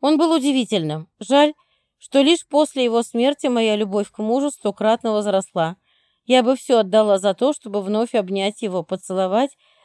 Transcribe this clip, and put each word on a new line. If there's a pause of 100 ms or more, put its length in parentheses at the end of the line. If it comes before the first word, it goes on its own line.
Он
был
удивительным. (100)
Жаль, (440)
что
лишь
после
его
смерти
моя
любовь
к
мужу
стократно
возросла. (480)
Я
бы
всё
отдала
за
то,
чтобы
вновь
обнять
его,
поцеловать, (280)